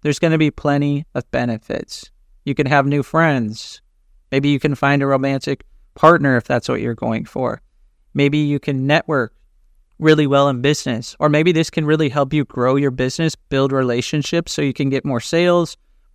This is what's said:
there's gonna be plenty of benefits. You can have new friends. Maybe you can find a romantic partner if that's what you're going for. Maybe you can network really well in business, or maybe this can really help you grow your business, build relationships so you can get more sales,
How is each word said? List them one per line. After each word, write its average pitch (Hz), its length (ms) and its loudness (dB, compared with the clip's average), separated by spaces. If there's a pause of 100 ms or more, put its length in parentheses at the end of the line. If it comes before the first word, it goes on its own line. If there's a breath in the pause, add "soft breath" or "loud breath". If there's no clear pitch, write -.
there's 147 180 -2
gonna 160 200 2
be 151 120 -2
plenty 143 640 -2
of - 160 -8
benefits. - 800 -6 (360)
You 139 100 -4
can 147 100 0
have 139 220 2
new 143 160 0
friends. 135 800 -2 (500)
Maybe 139 180 0
you 143 100 2
can 147 140 -2
find 139 300 0
a 139 40 -2
romantic 135 580 -2 (280)
partner 156 440 4
if 113 80 -2
that's 123 220 -2
what 120 140 -2
you're 117 140 -4
going 113 300 -4
for. 117 360 -6 (520)
Maybe 143 260 2
you 147 200 0
can 135 280 -4
network 143 460 0 (680)
really 156 260 6
well 139 240 4
in 123 120 -4
business, 120 580 -2
or 151 100 2
maybe 156 220 4
this 160 180 0
can 156 160 -4
really 156 240 2
help 139 240 -2
you 151 100 2
grow 127 320 0
your 139 140 0
business, 131 460 -4
build 135 360 -2
relationships 135 800 -2
so 156 120 -4
you 135 100 -2
can 135 160 -2
get 135 160 -2
more 123 140 -2
sales, 175 580 0 (380)